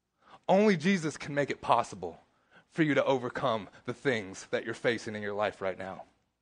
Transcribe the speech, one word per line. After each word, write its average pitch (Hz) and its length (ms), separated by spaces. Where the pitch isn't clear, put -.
Only 196 300
Jesus 160 400
can 143 180
make 143 140
it - 120
possible 110 600
for 170 120
you 147 100
to 131 120
overcome 120 640
the 131 80
things 104 580
that 113 140
you're 113 80
facing 113 420
in 107 60
your 104 120
life 101 280
right 95 160
now. 95 260